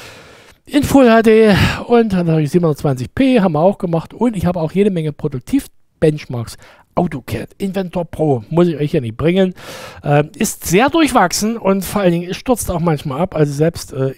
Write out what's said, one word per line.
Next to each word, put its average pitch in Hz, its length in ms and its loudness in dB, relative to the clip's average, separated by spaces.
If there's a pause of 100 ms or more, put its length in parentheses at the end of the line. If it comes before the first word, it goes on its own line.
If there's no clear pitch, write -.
(680)
In 285 160 0
Full 262 260 4
H 226 140 6
D 220 320 6 (320)
und 233 260 2
natürlich 160 380 0
siebenhundertzwanzig 147 640 -2
P 254 260 2
haben 185 120 0
wir 147 80 0
auch 190 180 2
gemacht. 165 340 -4
Und 226 240 -2
ich 165 100 -2
habe 175 140 -2
auch 160 120 -4
jede 202 180 2
Menge 156 220 -4
Produktiv-Benchmarks. 147 1400 -4 (400)
AutoCAD, 127 600 -4
Inventor 185 480 -6
Pro, 143 460 -2
muss 170 160 2
ich 165 100 -2
euch 143 160 -4
ja 160 80 0
nicht 117 160 -8
bringen, 185 380 0 (480)
ähm, 147 340 0
ist - 300 -6
sehr 220 240 4
durchwachsen 233 640 2
und 196 280 -2
vor - 180 -4
allen 185 80 4
Dingen, 175 180 -2
es 190 80 -8
stürzt - 320 -2
auch 175 120 -4
manchmal 151 400 -2
ab. 185 160 -4
Also 147 160 0
selbst, 156 400 -2
äh, 135 260 -4